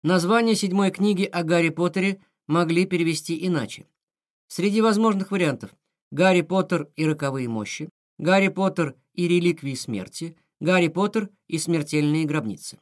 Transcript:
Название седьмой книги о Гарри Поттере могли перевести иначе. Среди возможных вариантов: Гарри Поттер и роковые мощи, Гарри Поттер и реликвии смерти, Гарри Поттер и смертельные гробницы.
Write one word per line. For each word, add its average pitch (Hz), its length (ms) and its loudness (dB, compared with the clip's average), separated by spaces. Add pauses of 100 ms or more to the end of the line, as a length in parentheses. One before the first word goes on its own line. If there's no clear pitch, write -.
Название 190 520 2
седьмой 190 360 2
книги 196 340 0
о 175 180 -4
Гарри 165 280 2
Поттере 180 520 -2 (240)
могли 165 400 2
перевести 165 600 -2
иначе. 143 420 -4 (600)
Среди 208 340 0
возможных 214 480 2
вариантов: 151 440 -2 (360)
Гарри 180 320 4
Поттер 180 540 -2
и 156 100 0
роковые 139 420 -2
мощи, 113 400 -8 (300)
Гарри 190 300 2
Поттер 185 460 -2 (200)
и 175 120 -2
реликвии 165 480 0
смерти, 127 600 -8 (240)
Гарри 175 280 2
Поттер 202 420 -2 (160)
и 165 120 -6
смертельные 151 680 0
гробницы. 117 540 -6